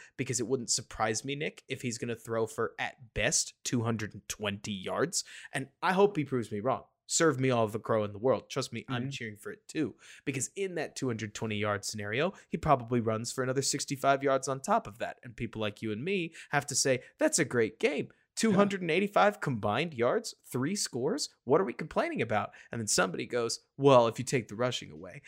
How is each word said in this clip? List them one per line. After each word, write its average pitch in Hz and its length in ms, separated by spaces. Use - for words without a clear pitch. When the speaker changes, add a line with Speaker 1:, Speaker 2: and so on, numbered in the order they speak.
Speaker 1:
because 131 220
it 113 80
wouldn't 120 240
surprise 110 540
me, 135 100
Nick, - 320
if 127 140
he's 117 160
gonna 120 180
throw 113 320
for, - 320
at 123 340
best, - 400
two 120 180
hundred 110 300
and - 160
twenty 101 440
yards, 95 500
and 160 140
I 175 100
hope 202 240
he 151 80
proves 123 260
me 104 100
wrong. 117 220
Serve 156 280
me 131 100
all 117 180
the 107 120
crow 110 240
in 104 100
the 101 60
world. 127 320
Trust 131 200
me, 113 160
I'm 123 140
Speaker 2:
Mm-hmm. 131 80
Speaker 1:
cheering 117 280
for 101 140
it - 160
too. - 280
Because 131 300
in 190 200
that 151 200
two 135 120
hundred 113 260
twenty 110 240
yard 104 260
scenario, 110 500
he - 80
probably 123 440
runs 110 300
for 131 120
another 131 200
sixty-five 139 600
yards 135 240
on 131 140
top 214 260
of 107 120
that. 92 240
And 123 120
people 110 240
like 107 220
you 110 100
and 110 140
me 180 280
have 147 160
to 131 80
say, 131 260
"That's 302 220
a 160 60
great 117 340
game. 262 300
Speaker 2:
Yeah. - 40
Speaker 1:
Two 226 180
hundred 196 300
and 165 80
eighty-five 202 500
combined 123 540
yards, 131 400
three 143 300
scores. 180 540
What 139 140
are 190 60
we 233 80
complaining 208 480
about?" 107 300
And 117 80
then 110 80
somebody 180 380
goes, 117 360
"Well, 135 300
if 113 140
you 127 40
take 120 240
the 107 80
rushing 123 360
away," 90 360